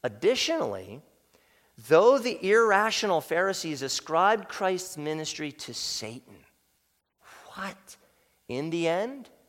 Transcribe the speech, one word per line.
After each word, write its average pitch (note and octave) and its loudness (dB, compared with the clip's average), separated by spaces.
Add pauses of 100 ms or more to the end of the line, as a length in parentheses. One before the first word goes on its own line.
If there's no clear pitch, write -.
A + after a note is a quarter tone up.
Additionally, B2 -2 (880)
though G#3 8
the A#3+ -4
irrational G#3 4
Pharisees E3 -2
ascribed F#3 0
Christ's F#3 -4
ministry D#3 -6
to - -14
Satan, A2 -10 (1080)
what? - -12 (500)
In C#3 -4
the E3 0
end A3+ -4 (200)